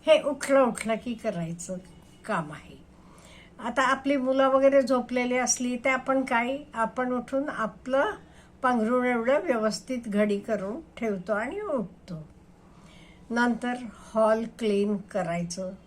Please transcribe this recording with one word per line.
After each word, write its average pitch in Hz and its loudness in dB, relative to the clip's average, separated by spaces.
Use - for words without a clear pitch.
हे 302 6
उठलं 269 2
उठलं 226 0
की 233 -8
करायचं 175 -6
काम 156 -4
आहे. - -20
आता 226 0
आपली 269 2
मुलं 262 4
वगैरे 269 6
झोपलेली 247 0
असली 247 0
तर 254 0
आपण 262 0
काय, 262 -2
आपण 226 -2
उठून 262 -2
आपलं 254 -2
पांघरूण 247 2
एवढं 247 2
व्यवस्थित 240 -2
घडी 202 2
करून 208 -6
ठेवतो 214 -6
आणि 247 -4
उठतो. 190 -6
नंतर 240 0
हॉल 220 4
क्लीन 208 0
करायचं. 175 -6